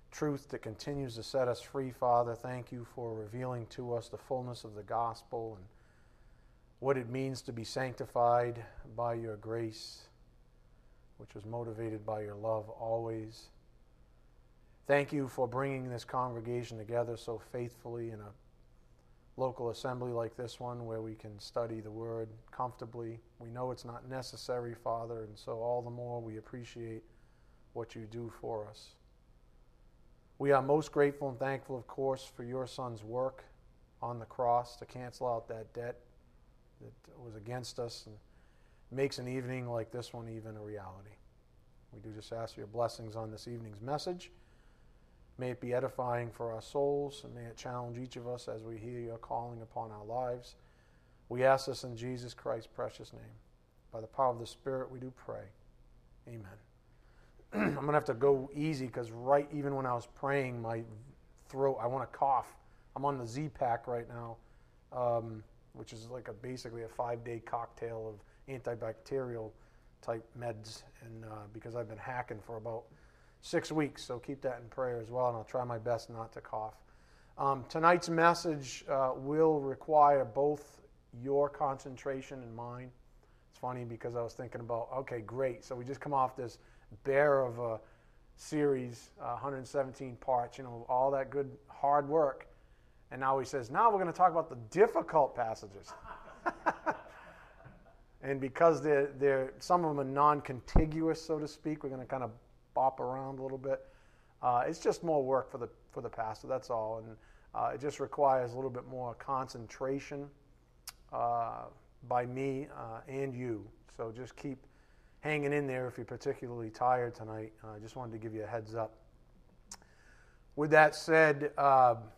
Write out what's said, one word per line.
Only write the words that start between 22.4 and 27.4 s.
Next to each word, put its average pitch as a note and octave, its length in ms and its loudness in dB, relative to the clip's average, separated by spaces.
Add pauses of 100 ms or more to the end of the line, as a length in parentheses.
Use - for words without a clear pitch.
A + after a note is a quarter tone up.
comfortably. A#2 680 -6 (180)
We A#2 120 -14
know B2+ 200 -4
it's B2 140 -8
not A#2+ 240 -12
necessary, B2 640 -6
Father, A#2 500 -4
and G#2+ 120 -14
so A#2+ 220 -8
all A#2+ 240 0
the A#2+ 80 -8
more A#2+ 320 -6
we A2 160 -8
appreciate A2+ 640 -10 (720)